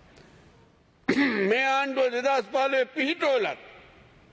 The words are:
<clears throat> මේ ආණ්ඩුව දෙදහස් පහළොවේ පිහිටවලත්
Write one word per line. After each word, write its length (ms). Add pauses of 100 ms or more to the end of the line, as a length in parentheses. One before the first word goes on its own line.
(1080)
<clears throat> 400
මේ 180
ආණ්ඩුව 440
දෙදහස් 360
පහළොවේ 400
පිහිටවලත් 840 (640)